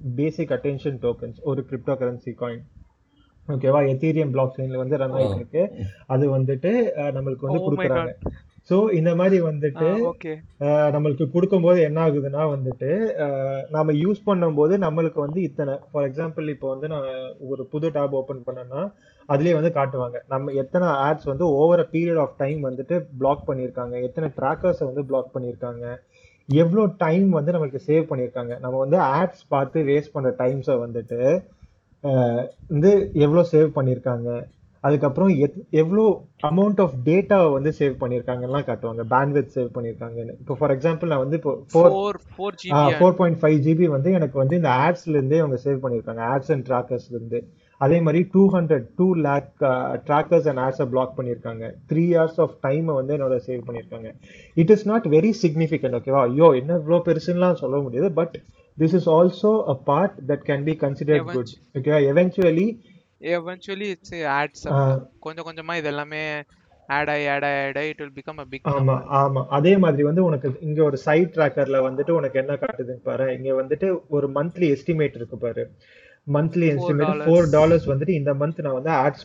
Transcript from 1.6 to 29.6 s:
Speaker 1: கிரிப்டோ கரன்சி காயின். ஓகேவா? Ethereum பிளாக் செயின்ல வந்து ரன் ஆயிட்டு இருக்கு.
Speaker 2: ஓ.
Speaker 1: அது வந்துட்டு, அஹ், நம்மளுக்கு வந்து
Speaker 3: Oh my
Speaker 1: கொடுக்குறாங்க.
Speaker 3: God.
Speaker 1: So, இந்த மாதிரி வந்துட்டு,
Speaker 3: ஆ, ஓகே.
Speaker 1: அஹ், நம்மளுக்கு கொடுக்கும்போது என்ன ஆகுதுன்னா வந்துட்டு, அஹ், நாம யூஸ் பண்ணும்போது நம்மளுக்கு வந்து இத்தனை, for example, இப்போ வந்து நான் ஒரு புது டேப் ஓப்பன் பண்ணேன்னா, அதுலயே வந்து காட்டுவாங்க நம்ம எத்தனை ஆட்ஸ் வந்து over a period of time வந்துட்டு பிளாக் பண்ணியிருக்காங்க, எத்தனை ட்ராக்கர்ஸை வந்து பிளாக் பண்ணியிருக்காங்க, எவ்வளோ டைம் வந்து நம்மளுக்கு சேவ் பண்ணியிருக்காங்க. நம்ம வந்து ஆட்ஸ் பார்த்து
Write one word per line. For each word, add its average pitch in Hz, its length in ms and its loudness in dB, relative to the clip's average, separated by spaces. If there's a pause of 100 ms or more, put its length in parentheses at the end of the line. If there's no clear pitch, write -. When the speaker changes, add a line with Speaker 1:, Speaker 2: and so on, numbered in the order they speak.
Speaker 1:
கிரிப்டோ 131 260 -4
கரன்சி 123 440 -6
காயின். 120 240 -8 (840)
ஓகேவா? 135 380 2
Ethereum 143 440 0
பிளாக் 131 280 -2
செயின்ல 131 180 -6
வந்து 131 200 -2
ரன் 131 160 -4
ஆயிட்டு 131 240 0
இருக்கு. 165 340 -2
Speaker 2:
ஓ. 123 120 -14 (240)
Speaker 1:
அது 135 320 2
வந்துட்டு, 135 320 -2 (260)
அஹ், 143 160 -4
நம்மளுக்கு 135 340 -6
வந்து 160 180 -2
Speaker 3:
Oh 185 40 -8
my - 0 -
Speaker 1:
கொடுக்குறாங்க. 143 440 -2 (100)
Speaker 3:
God. - 100 -8 (300)
Speaker 1:
So, 202 280 2
இந்த 170 240 2
மாதிரி 185 280 4
வந்துட்டு, 160 600 -2
Speaker 3:
ஆ, 170 80 -2
ஓகே. 165 200 -12 (280)
Speaker 1:
அஹ், 147 300 2
நம்மளுக்கு 147 400 0
கொடுக்கும்போது 180 500 4
என்ன 160 260 2
ஆகுதுன்னா 143 420 0
வந்துட்டு, 131 420 -4 (280)
அஹ், 135 520 -4
நாம 156 220 0
யூஸ் 180 340 0
பண்ணும்போது 170 520 2
நம்மளுக்கு 160 360 -2
வந்து 151 280 -4
இத்தனை, 139 360 -4 (140)
for 143 180 -2
example, 156 380 -8
இப்போ 135 200 -8
வந்து 135 200 -8
நான் 147 160 -8 (360)
ஒரு 131 260 -8
புது 156 240 -4
டேப் 143 240 -2
ஓப்பன் 135 320 -6
பண்ணேன்னா, 127 360 -10 (460)
அதுலயே 147 240 2
வந்து 160 220 2
காட்டுவாங்க 131 540 -4
நம்ம 135 240 -4
எத்தனை 139 360 -2
ஆட்ஸ் 147 360 0
வந்து 143 240 -2
over 160 320 4
a - 100 -4
period 165 260 0
of 143 220 0
time 147 260 -4
வந்துட்டு 131 400 -4 (140)
பிளாக் 135 300 0
பண்ணியிருக்காங்க, 123 540 -6
எத்தனை 147 340 -4
ட்ராக்கர்ஸை 160 480 -2
வந்து 139 200 -6
பிளாக் 131 340 -4
பண்ணியிருக்காங்க, 120 460 -10 (640)
எவ்வளோ 170 500 2
டைம் 180 320 2
வந்து 156 220 0
நம்மளுக்கு 143 340 -4
சேவ் 156 240 2
பண்ணியிருக்காங்க. 123 480 -6
நம்ம 127 200 -6
வந்து 139 180 2
ஆட்ஸ் 165 520 0
பார்த்து 139 340 0